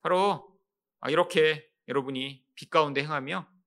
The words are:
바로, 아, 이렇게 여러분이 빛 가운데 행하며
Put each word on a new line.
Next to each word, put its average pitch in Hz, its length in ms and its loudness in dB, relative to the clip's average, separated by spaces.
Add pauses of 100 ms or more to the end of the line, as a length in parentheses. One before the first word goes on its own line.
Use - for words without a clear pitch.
바로, 185 580 0 (400)
아, 127 100 -6
이렇게 156 600 2 (180)
여러분이 135 560 -6 (120)
빛 - 140 -18
가운데 143 320 2
행하며 151 480 -6 (180)